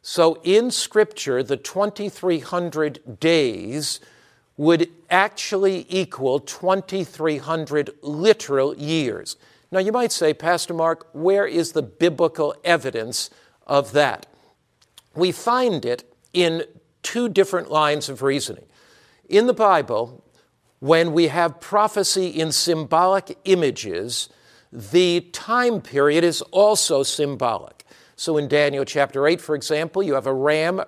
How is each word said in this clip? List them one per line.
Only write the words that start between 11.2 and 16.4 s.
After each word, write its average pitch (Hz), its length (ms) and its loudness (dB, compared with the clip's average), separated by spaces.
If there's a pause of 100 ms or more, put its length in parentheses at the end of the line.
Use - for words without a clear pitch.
is 165 260 -2
the 156 100 -2
biblical 156 720 0 (100)
evidence 127 640 -2 (380)
of 143 260 0
that?" 139 320 0 (920)
We 175 180 0
find 233 520 -2
it 123 260 -6 (220)
in 170 320 0 (380)